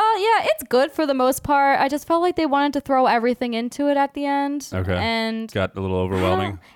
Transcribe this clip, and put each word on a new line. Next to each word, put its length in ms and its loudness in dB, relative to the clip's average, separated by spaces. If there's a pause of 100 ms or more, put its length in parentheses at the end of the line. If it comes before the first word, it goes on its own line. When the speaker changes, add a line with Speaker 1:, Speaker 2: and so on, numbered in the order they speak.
(180)
Speaker 1:
yeah, 260 2
it's 240 -2
good 240 2
for 140 -2
the 80 0
most 280 0
part. 380 2
I 80 2
just 180 -4
felt 140 2
like 160 0
they 80 0
wanted 300 0
to 80 -2
throw 240 2
everything 480 0
into 340 -2
it 80 2
at 160 0
the 140 -6
end. 480 -2
Speaker 2:
Okay. 200 -2
Speaker 1:
And 580 -2
Speaker 2:
Got 220 -2
a 60 -8
little 220 0
Speaker 1:
I 60 0
don't 40 -2
Speaker 2:
overwhelming. 460 0 (180)